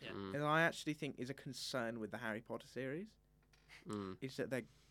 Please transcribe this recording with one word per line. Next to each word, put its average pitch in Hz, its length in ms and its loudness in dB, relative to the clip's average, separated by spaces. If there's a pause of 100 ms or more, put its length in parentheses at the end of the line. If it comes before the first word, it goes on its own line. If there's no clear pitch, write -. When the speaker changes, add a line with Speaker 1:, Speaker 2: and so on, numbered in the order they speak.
Speaker 1:
Yeah. 117 100 -6
Speaker 2:
Mm. 98 240 -2
Speaker 3:
And 147 100 2
I 156 180 8
actually 156 320 4
think 151 240 -4
is 127 120 -2
a 135 40 -2
concern 120 680 -2
with 107 100 -2
the 110 80 -4
Harry 113 240 0
Potter - 260 -6
series 139 400 -4 (800)
Speaker 2:
Mm. 98 320 -2
Speaker 3:
is 131 160 -4
that 120 140 0
they're 123 160 0 (240)